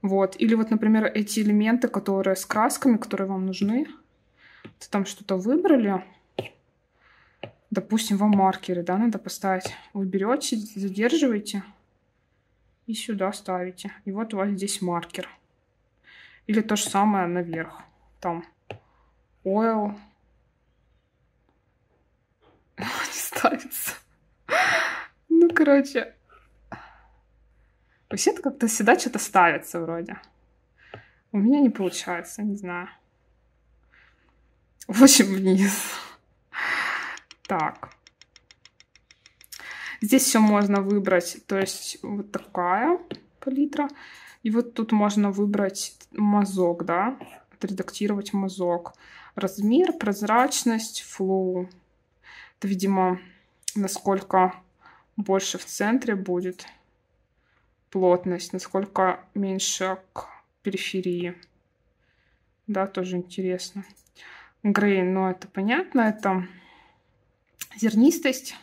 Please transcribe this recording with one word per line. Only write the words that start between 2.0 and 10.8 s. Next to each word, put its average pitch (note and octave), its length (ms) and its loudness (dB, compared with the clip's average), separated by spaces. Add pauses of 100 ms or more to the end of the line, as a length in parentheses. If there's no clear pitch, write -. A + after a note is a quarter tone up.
с F#3+ 100 -8
красками, A#3 520 2
которые G3 320 -4
вам F#3+ 180 -4
нужны. G3+ 400 -2 (760)
Вы - 60 -18 (200)
там G3 160 -2
что-то - 300 -6
выбрали. A3+ 680 2 (1700)
Допустим, G#3 480 -2
вам G#3+ 140 4
маркеры, F#3+ 500 2
да, F#3 160 0
надо A3 200 0
поставить. F#3+ 540 -4 (220)
Вы G3 100 -4
берете, G3+ 520 0
задерживаете. G#3 1040 -2 (1200)